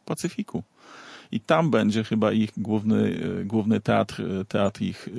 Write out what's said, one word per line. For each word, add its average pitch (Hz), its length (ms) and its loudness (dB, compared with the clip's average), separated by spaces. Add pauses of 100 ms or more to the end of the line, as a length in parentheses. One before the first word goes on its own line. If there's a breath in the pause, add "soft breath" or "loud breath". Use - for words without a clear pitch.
Pacyfiku. - 580 -6 (680 loud breath)
I 113 80 -2
tam 160 300 2
będzie 110 340 4
chyba 107 280 2
ich 110 240 2
główny, 107 640 0 (200)
e, 95 40 -6
główny 104 360 2
teatr, 107 420 0
e, 95 220 -4
teatr 101 380 -2
ich, 92 260 -6 (100)